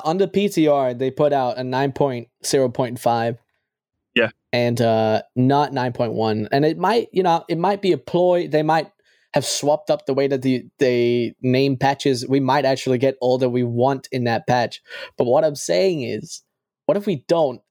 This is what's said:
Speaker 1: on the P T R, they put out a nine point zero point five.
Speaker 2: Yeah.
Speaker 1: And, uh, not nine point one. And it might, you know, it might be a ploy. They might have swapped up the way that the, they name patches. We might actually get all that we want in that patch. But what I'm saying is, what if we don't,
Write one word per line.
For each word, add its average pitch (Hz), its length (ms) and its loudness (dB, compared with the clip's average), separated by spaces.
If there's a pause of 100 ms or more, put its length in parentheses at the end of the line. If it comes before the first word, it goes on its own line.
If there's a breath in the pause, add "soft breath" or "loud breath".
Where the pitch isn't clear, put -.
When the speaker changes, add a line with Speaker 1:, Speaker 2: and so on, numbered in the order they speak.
Speaker 1:
on 165 120 0
the 196 120 2
P 196 180 0
T 160 220 2
R, 135 240 2
they 127 180 -2
put 147 220 2
out 127 240 0
a 127 80 -6
nine 131 260 0
point 127 380 -2 (160)
zero 135 240 2
point 123 300 -4
five. 117 400 0 (760)
Speaker 2:
Yeah. 113 140 2 (240)
Speaker 1:
And, 120 260 0
uh, 110 440 2 (120)
not 135 380 2
nine 127 180 -4
point 120 220 -4
one. 110 400 -2
And 139 100 2
it 160 140 0
might, 214 340 -2
you 180 120 0
know, 170 260 2
it 170 80 -2
might 196 240 -2
be 190 100 0
a 151 60 2
ploy. 175 500 0
They 151 160 0
might 156 260 0 (440)
have 139 120 0
swapped - 460 -2
up 147 160 -2
the 139 80 -2
way 139 120 2
that 135 140 -2
the, 131 240 -2 (140)
they 120 640 2
name 131 360 2
patches. 131 500 0
We 135 120 2
might 139 260 2
actually 131 320 0
get 131 240 0
all 127 160 2
that 127 120 0
we 123 120 0
want 123 500 0
in 127 120 -4
that 117 240 -2
patch. 123 340 0 (360 loud breath)
But 139 80 0
what 131 180 2
I'm 151 100 0
saying 170 480 0
is, 113 400 -10 (460)
what 196 100 0
if 202 80 -6
we 185 120 -2 (100)
don't, 151 440 0